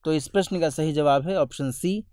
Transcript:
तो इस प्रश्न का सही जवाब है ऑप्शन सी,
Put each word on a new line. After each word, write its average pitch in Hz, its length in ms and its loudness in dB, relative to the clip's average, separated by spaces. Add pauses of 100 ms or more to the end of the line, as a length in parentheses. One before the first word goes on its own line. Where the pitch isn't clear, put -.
तो 160 80 0
इस 147 160 -2
प्रश्न 190 320 0
का 160 100 2
सही 156 220 -2
जवाब 143 360 4
है 190 80 -2
ऑप्शन 139 340 -2
सी, 202 420 -4